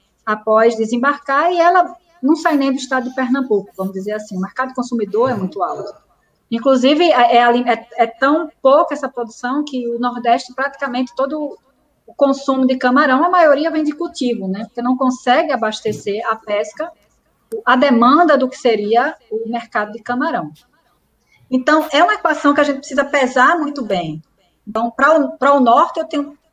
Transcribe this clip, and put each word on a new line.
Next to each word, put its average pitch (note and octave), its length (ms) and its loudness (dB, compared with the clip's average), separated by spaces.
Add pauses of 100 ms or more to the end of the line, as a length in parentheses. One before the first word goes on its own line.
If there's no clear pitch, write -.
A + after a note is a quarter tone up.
(260)
após A3 500 2
desembarcar C4+ 760 -2
e F4 80 -2
ela F4 360 0 (260)
não D4 140 2
sai D#4 220 0
nem C4+ 140 0
do C4 60 -2
estado B3+ 300 -4
de B3+ 80 -10
Pernambuco, B3 640 -2
vamos F#3+ 160 -6
dizer G3 200 -8
assim. G#3+ 220 -10
O F#3 60 -6
mercado B3+ 320 -6
consumidor A#3 560 -2
é A#3 60 -4
muito F#3 260 -6
alto. D3+ 320 -8 (560)
Inclusive, C4 540 2
é, A#3+ 340 4
é, A#3+ 40 6
é, A#3+ 460 0 (100)
é A3+ 100 2
tão D4 420 -2 (120)
pouca D4 340 4
essa C#4 120 -8
produção B3 560 -6
que B3+ 240 -6
o A#3 120 -6
Nordeste, A#3+ 540 -2
praticamente C4 600 -6
todo C#4+ 420 -4 (500)
o - 60 -20
consumo C4+ 540 0
de C4 100 2
camarão, C4 460 2
a F4 60 2
maioria D#4 420 4
vem D#4 120 -2
de D4 80 -4
cultivo, B3 560 -6
né? G3+ 180 -6
Porque - 160 -12
não B3+ 160 0
consegue C4 540 0
abastecer G#3+ 760 -4
a A3 80 -2
pesca, A3 560 -6 (760)
a B3 100 4
demanda C4+ 600 4
do B3+ 120 0
que - 80 -18
seria A3+ 580 0 (160)
o A3+ 180 -6
mercado A3+ 420 -6
de A#3 120 -16
camarão. B3 480 -4 (1000)
Então, C#4+ 420 0
é D4 120 2
uma G4+ 120 0
equação D4 380 0
que D4 80 2
a - 20 4
gente C#4+ 140 -2
precisa C4+ 280 -4
pesar C4+ 520 2
muito C#4+ 260 -4
bem. E3+ 380 -4 (460)
Então, A#3+ 240 -4
pra D4+ 280 4
o, C4 180 -4
pra C#4 160 4
o C#4 60 4
Norte, C4 400 4
eu D#4 60 -4
tenho, C#4+ 320 -6 (160)